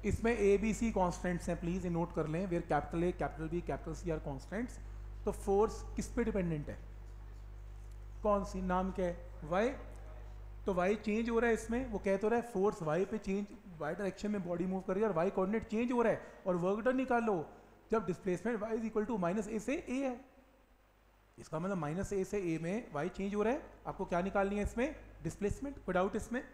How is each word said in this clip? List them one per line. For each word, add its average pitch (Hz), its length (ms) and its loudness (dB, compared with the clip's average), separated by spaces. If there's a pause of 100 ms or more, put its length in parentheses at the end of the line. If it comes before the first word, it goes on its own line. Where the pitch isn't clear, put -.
इसमें 214 260 2
A 202 260 6
B 214 160 2
सी 226 180 0
constants 180 580 0
हैं, 170 100 0
please 180 260 -2
ये 180 60 0
note 170 240 0
कर 156 120 0
लें, 165 200 0
where 170 200 0
capital 165 360 2
A, 175 100 2
capital 156 360 -4
B, 170 200 -2
capital 151 260 -4
C 165 160 -4
are 156 140 -2
constants। 175 540 -6 (460)
तो 208 60 0
force 202 500 4 (140)
किस - 140 -2
पे 240 140 0
dependent 175 460 0
है? 104 80 -8 (1500)
कौन 202 220 4
सी, 190 180 -6
नाम 185 280 2
क्या 185 140 0
है? 175 120 0 (280)
वाई। 190 240 2 (960)
तो 202 80 2
Y 180 240 4
change 220 320 0
हो 226 100 4
रहा 233 100 4
है 226 40 6
इसमें, 226 380 0
वो 196 80 -2
कह 196 180 4
तो 214 120 2
रहा 240 100 4
है 226 120 -4
force 190 320 2
Y 160 220 4
पे 220 120 -4
चेंज, 202 280 0 (340)
Y 160 160 -2
direction 196 360 -2
में 202 120 0
body 175 220 0
मूव 185 160 0
कर 185 120 0
रही 202 100 4
है 220 60 4
और 185 60 2
वाई 170 160 4
coordinate 196 360 2
change 240 240 0
हो 240 100 4
रहा 220 120 6
है - 340 -6
और 180 100 4
work 196 280 2
done 254 120 6
निकाल 247 260 4
लो, 190 220 2 (460)
जब 214 140 2
displacement 190 560 0
y 220 100 -2
is 226 140 0
equal 214 200 0
to 226 140 0
minus 185 300 2
A 220 100 -2
से 269 200 -2
A 254 220 -2
है। 254 180 -2 (1160)
इसका - 220 -6
मतलब 190 180 -2
minus 165 360 -2
ए 190 100 0
से 202 220 -2
ए 165 140 0
में 185 340 -2
Y 151 180 0
change 196 240 -2
हो 208 80 2
रहा 220 100 4
है, 320 100 -2 (240)
आपको 185 180 -4
क्या 180 160 2
निकालनी 196 360 2
है 208 60 0
इसमें? 262 320 0 (280)
Displacement। 208 640 -4
कोई 185 80 -2
डाउट 190 220 4
इसमें? 233 280 -4 (100)